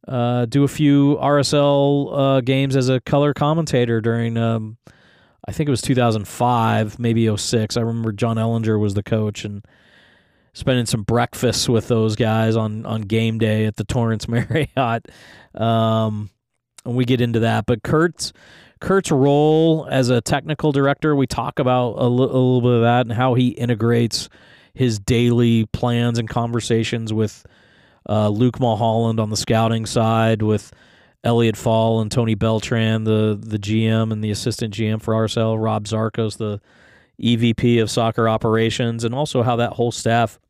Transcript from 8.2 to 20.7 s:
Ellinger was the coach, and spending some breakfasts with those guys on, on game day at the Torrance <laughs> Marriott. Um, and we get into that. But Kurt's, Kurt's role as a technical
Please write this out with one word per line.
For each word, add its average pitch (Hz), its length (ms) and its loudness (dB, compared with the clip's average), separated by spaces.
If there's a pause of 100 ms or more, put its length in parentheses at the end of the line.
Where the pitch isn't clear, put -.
Ellinger 110 420 0
was 104 140 0
the 101 100 -2
coach, 110 440 -4
and 101 180 -12 (920)
spending 123 300 0
some 113 160 -2
breakfasts 117 680 -2
with 113 200 0
those 110 260 2
guys 110 400 2
on, 110 320 -4
on 110 160 -6
game 113 360 -2
day 110 260 0
at 107 100 -4
the - 80 -8
Torrance 113 460 -2
<laughs> - 0 -
Marriott. 117 800 -2 (440)
Um, 110 760 0 (540)
and 120 100 -6
we 127 100 2
get 120 160 2
into 117 200 0
that. 113 260 0
But 117 160 0
Kurt's, 160 500 -2 (460)
Kurt's 190 320 0
role 156 800 4
as 131 200 2
a 120 100 2
technical 151 500 -2